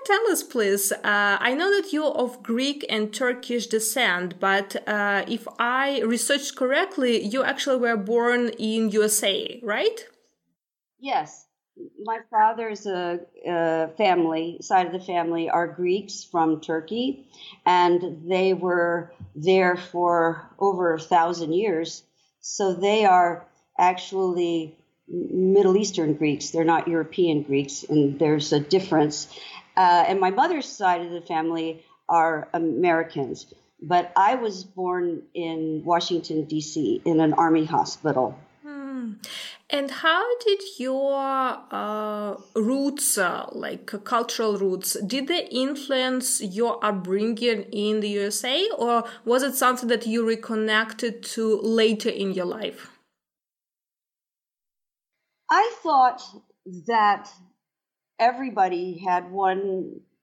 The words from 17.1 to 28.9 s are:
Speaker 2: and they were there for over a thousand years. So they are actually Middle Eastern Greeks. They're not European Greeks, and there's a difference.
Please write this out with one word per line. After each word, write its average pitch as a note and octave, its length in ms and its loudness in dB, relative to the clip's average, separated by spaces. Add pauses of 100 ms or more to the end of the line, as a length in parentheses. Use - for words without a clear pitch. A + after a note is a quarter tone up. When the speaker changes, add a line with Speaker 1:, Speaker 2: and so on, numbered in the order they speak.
Speaker 2:
and F3 640 2
they F#3 240 4
were F3 600 0 (220)
there F3+ 420 4
for E3+ 720 0 (100)
over F3+ 360 2
a D#3 40 -4
thousand E3+ 540 2
years. E3+ 500 -2 (380)
So F#3+ 320 -2
they G3+ 320 2
are F3 400 4 (320)
actually F3 960 0 (320)
Middle F#3 720 4
Eastern F3 360 0
Greeks. D3 380 -2
They're E3 120 0
not E3 240 2
European D#3+ 560 0
Greeks, C#3 400 -2
and C#3+ 360 2
there's D3+ 340 2
a D3 60 4
difference. D#3 680 0 (480)